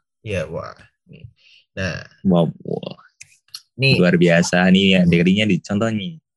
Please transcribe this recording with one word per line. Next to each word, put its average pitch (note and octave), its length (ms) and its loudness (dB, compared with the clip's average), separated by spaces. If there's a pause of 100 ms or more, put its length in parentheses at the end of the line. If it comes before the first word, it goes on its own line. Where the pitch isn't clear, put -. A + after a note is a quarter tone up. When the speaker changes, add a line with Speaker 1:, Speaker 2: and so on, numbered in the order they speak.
(200)
Speaker 1:
Iya, G2 200 -6 (100)
wah. B1+ 260 -12 (320)
Nih. - 160 -20 (480)
Nah. F2+ 320 -8 (220)
Speaker 2:
Wow, E2+ 260 2 (160)
wow. - 320 -12 (800)
Speaker 1:
Nih. C3+ 160 2
Speaker 2:
Luar F2+ 240 2
biasa F2 480 2
nih F#2+ 180 4 (120)
ya, - 100 2
dirinya F#2 400 2
dicontoh G2+ 400 -2
nih. F#2 320 -8 (160)